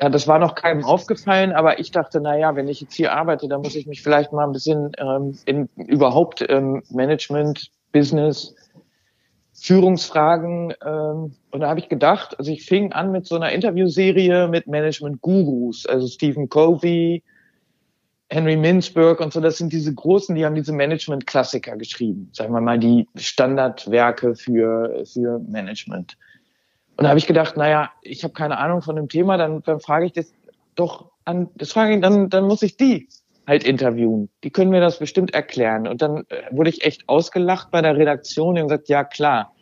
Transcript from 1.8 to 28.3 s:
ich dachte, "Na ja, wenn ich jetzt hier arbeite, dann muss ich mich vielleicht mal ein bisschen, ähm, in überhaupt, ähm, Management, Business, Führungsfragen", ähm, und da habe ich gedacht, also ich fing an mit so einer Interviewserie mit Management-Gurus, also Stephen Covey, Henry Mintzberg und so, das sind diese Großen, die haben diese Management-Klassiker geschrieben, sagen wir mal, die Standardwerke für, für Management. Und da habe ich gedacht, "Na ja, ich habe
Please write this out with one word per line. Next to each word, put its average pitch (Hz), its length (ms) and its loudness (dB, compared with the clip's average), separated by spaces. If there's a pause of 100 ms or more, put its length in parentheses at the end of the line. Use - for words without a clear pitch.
ich - 100 -10
dachte, 160 300 -2
"Na 147 180 0
ja, 156 160 2
wenn 139 140 -4
ich 143 140 -8
jetzt - 120 -16
hier 160 180 0
arbeite, 151 360 -2
dann 143 140 -4
muss 147 120 -8
ich 147 120 -8
mich 147 160 -14
vielleicht 147 300 2
mal 147 140 -2
ein 143 60 -4
bisschen, 147 460 -2
ähm, 139 380 -4 (100)
in 139 300 -2
überhaupt, 135 720 0
ähm, 135 420 0
Management, 147 800 -2 (220)
Business, 147 640 0 (1000)
Führungsfragen", 170 1200 2 (100)
ähm, 151 500 -6 (160)
und 143 100 -8
da 147 80 -2
habe 156 120 -2
ich - 80 -12
gedacht, 156 500 0
also 143 140 -6
ich - 120 -10
fing 196 280 0
an 185 180 -4
mit 185 160 -4
so 170 100 -4
einer 165 160 -2
Interviewserie 180 960 2
mit 170 180 -2
Management-Gurus, 147 1200 -2
also 127 200 0
Stephen 143 420 -2
Covey, 170 760 2 (1080)
Henry 156 260 0
Mintzberg 165 640 4
und 156 120 -4
so, 165 80 -4
das 160 160 2
sind 165 160 -6
diese 151 220 -2
Großen, 185 400 0
die 160 100 0
haben 156 100 0
diese 151 180 -4
Management-Klassiker 139 1040 -2
geschrieben, 107 560 -6
sagen 113 200 -6
wir 117 80 0
mal, 117 180 0
die 117 380 4
Standardwerke 120 1160 0
für, 113 720 -2
für 120 340 -4
Management. 104 760 -12 (800)
Und 147 60 2
da 147 40 4
habe 147 100 4
ich 156 80 0
gedacht, 160 300 2
"Na 151 140 2
ja, 151 200 0 (120)
ich - 220 -12
habe 147 100 -10